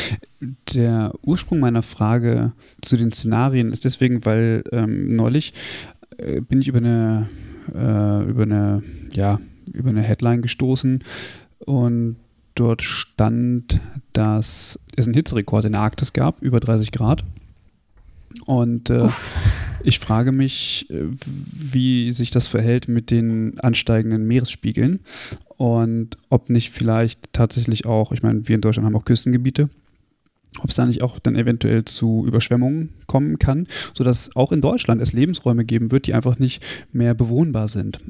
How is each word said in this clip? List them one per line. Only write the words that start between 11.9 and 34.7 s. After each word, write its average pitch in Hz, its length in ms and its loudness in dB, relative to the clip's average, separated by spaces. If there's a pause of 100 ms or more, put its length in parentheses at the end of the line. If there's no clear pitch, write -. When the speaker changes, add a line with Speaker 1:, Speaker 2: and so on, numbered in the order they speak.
Speaker 1:
dort 117 260 2
stand, 120 1000 0 (320)
dass 107 640 0 (160)
es 117 120 0
einen 120 80 0
Hitzerekord 107 500 0
in 107 80 0
der 104 80 0
Arktis 110 320 -2
gab, 135 280 0
über 120 200 2
dreißig 113 320 0
Grad. 117 320 0 (1200)
Und, 120 440 0
äh, 120 120 2
Speaker 2:
Uff. - 500 2 (320)
Speaker 1:
ich - 160 2
frage 120 320 0
mich, - 580 -2
äh, 71 140 -6 (220)
wie 127 840 -2
sich 120 200 -2
das 123 160 2
verhält 117 400 0
mit 117 240 -2
den 113 480 0
ansteigenden 113 640 2
Meeresspiegeln 120 720 0 (580)
und 117 600 0 (120)
ob - 200 2
nicht 120 220 2
vielleicht 113 600 0
tatsächlich 117 540 0
auch, 110 260 0
ich - 120 -2
meine, 113 240 0
wir 113 80 2
in 107 60 0
Deutschland 110 240 2
haben 110 100 2
auch 107 100 -2
Küstengebiete, 127 640 2 (920)
ob 113 100 -4
es - 60 -6
da 123 100 2
nicht 120 160 0
auch 123 180 -4
dann 117 160 0
eventuell 117 500 0
zu 113 400 0
Überschwemmungen 123 640 0 (180)
kommen 151 320 0
kann, 147 280 0 (260)
sodass 123 420 0
auch 131 160 2
in 160 100 2
Deutschland 131 400 2